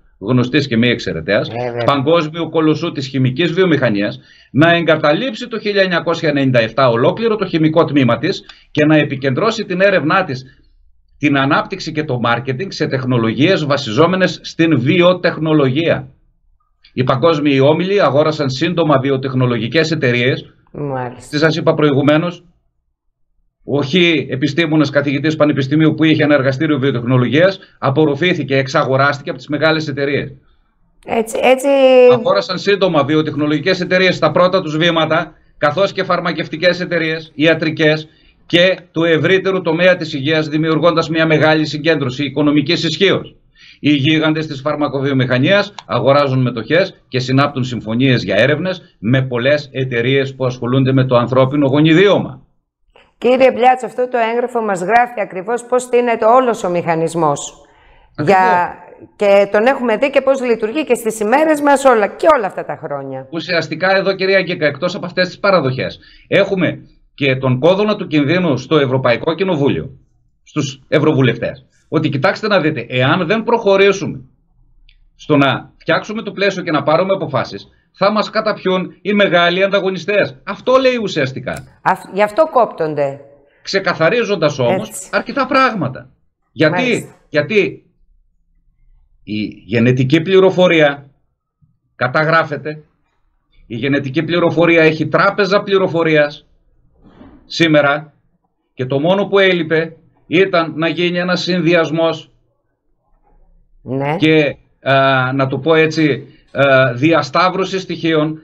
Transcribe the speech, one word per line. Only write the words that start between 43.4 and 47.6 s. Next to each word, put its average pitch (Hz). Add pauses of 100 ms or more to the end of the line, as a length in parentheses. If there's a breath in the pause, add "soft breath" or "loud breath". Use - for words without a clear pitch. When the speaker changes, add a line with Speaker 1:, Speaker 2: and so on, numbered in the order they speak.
Speaker 1:
Οι 143
γίγαντες 156
της 139
φαρμακοβιομηχανίας 143 (120)
αγοράζουν 131
μετοχές 127
και 127
συνάπτουν 135